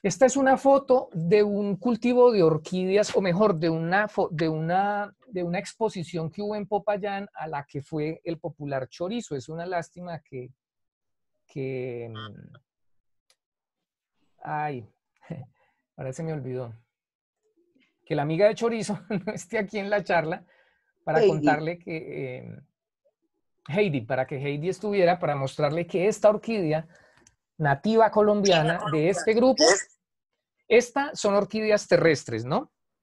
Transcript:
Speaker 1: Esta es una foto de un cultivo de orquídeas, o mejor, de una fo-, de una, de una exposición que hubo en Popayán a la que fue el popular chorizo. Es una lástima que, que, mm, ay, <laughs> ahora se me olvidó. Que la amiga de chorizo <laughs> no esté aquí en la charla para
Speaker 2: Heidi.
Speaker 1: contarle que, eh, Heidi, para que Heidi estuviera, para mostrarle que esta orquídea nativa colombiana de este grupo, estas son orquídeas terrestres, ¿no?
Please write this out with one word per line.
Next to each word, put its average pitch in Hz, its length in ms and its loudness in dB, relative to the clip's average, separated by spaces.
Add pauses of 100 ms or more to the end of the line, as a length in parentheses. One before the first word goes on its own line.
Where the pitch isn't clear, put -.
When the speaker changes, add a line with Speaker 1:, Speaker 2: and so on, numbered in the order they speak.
Speaker 1:
Esta 202 240 2
es 254 100 2
una 269 220 4
foto 269 560 4
de 185 300 4
un 202 340 -2
cultivo 247 540 4
de 196 120 4
orquídeas, 185 720 0
o 208 60 2
mejor, 190 340 2
de 165 140 -2
una 170 380 0
fo-, - 240 -2
de 160 180 -2
una, 196 680 -2 (120)
de 185 160 -6
una 175 160 -4
exposición 170 720 -6
que 202 100 -12
hubo 208 140 -6
en 208 120 -8
Popayán 202 680 -4
a 160 140 -10
la 143 180 -8
que 139 160 -10
fue 156 420 -6
el 165 160 -8
popular 143 500 -10
chorizo. 196 460 -8
Es 123 120 -10
una 165 180 -10
lástima 175 540 -10
que, 127 320 -14 (960)
que, 127 680 -8
mm, 107 420 -16 (1900)
ay, 151 420 -6 (360)
<laughs> - 260 -14 (480)
ahora 131 160 -10
se 160 120 -10
me 160 100 -6
olvidó. 127 400 -8 (1300)
Que 160 100 -2
la 147 60 0
amiga 160 260 2
de 214 80 2
chorizo 226 420 -4 (120)
<laughs> 208 160 -4
no 214 80 -6
esté - 240 -8
aquí 208 220 -4
en 196 100 -6
la 208 120 0
charla 165 440 -2 (580)
para 156 160 0
Speaker 2:
Heidi. 208 100 6
Speaker 1:
contarle 156 480 0
que, 147 600 -10
eh, 120 240 -16 (1080)
Heidi, 151 340 0
para 127 240 -2
que 147 120 -10
Heidi 147 320 -4
estuviera, 185 500 2
para 151 160 -2
mostrarle 147 500 -2
que 175 220 0
esta 214 220 4
orquídea 196 580 -2 (680)
nativa 202 540 4
colombiana 190 680 4 (140)
de 160 160 2
este 202 240 0
grupo, 254 300 4 (1040)
estas 247 500 2
son 202 140 0
orquídeas 208 540 0
terrestres, 147 580 2
¿no? 214 260 -4 (320)